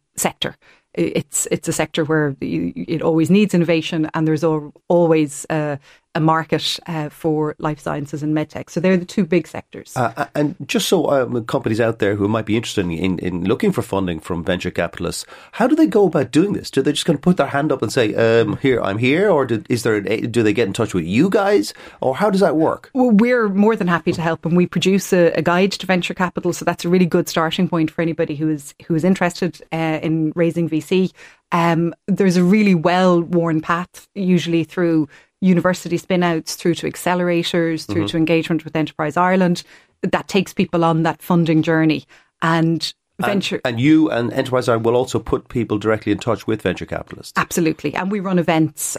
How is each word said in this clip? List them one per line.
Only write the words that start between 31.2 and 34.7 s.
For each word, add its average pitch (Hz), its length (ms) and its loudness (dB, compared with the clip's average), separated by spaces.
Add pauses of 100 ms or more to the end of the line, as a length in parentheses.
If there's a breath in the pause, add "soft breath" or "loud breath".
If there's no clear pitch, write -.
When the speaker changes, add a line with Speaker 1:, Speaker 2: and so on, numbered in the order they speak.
Speaker 1:
Um, 170 420 2 (140)
there's 190 300 2
a 180 80 4
really 202 320 4
well-worn 170 840 2
path, 175 520 -6
usually 170 480 2
through 160 460 0 (320 soft breath)